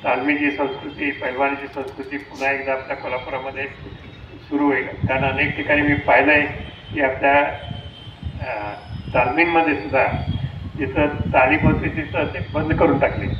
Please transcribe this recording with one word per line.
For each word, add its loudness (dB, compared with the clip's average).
तालमीची 2
संस्कृती, -4
पैलवानीची -2
संस्कृती -8
पुन्हा -4
एकदा -2
आपल्या -4
कोल्हापुरामध्ये -6
सुरू -2
होईल. 2
कारण 0
अनेक 0
ठिकाणी 2
मी 4
पाहिलं 4
आहे 4
की -2
आपल्या, 4
अ, -4
तालमींमध्ये 4
सुद्धा 2
जिथं 2
तालीम 4
होती 4
तिथं -2
ते -6
बंद 0
करून 6
टाकले, 0